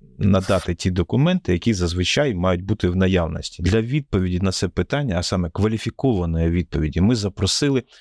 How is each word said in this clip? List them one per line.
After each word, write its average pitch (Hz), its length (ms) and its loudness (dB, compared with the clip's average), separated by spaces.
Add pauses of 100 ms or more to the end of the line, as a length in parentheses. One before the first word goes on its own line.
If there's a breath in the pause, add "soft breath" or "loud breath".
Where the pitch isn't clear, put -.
(180)
надати 95 560 2
ті 92 160 -2
документи, 123 640 0
які 104 220 0
зазвичай 90 600 0
мають 90 300 0
бути 98 240 0
в 90 80 0
наявності. 90 680 0
Для 95 180 2
відповіді 104 600 -2
на 95 120 0
це 92 160 -2
питання, 120 500 -2
а 92 40 -2
саме 90 280 -2
кваліфікованої 92 1000 0
відповіді, 82 500 -2
ми 110 140 4
запросили 113 680 -2 (180 soft breath)